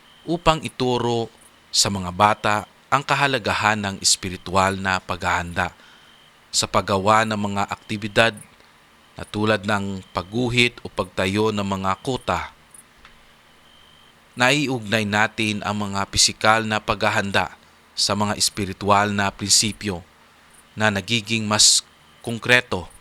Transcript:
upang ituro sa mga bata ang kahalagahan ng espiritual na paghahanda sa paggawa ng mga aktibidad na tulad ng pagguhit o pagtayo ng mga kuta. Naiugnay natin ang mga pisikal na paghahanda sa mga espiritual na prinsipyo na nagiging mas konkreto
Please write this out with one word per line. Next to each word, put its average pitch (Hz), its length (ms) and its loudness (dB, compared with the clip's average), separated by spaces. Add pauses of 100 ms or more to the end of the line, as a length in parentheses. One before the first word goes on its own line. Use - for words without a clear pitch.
(300)
upang 160 320 0
ituro 120 640 -2 (480)
sa - 160 2
mga 92 240 -4
bata 104 420 2 (360)
ang 135 100 2
kahalagahan 110 800 0
ng 98 220 -6
espiritual 95 760 0
na 95 240 -2
paghahanda 87 720 -4 (760)
sa - 160 -2
paggawa 104 580 2
ng 110 140 -4
mga 101 320 -2
aktibidad 107 640 0 (840)
na 85 80 -12
tulad 104 400 0
ng 98 480 -4
pagguhit 117 720 0
o - 40 -10
pagtayo 101 600 0
ng 104 160 -2
mga 95 260 -2 (140)
kuta. 104 480 -4 (1800)
Naiugnay 123 680 2
natin 104 640 0
ang 104 240 -2
mga 98 240 -4
pisikal 110 480 2
na 107 160 -2
paghahanda 104 800 -2 (400)
sa - 160 0
mga 104 240 -2
espiritual 101 720 0
na 101 240 -2
prinsipyo 98 720 -2 (720)
na 107 160 2
nagiging 107 560 -2
mas - 320 4 (400)
konkreto 117 680 0 (140)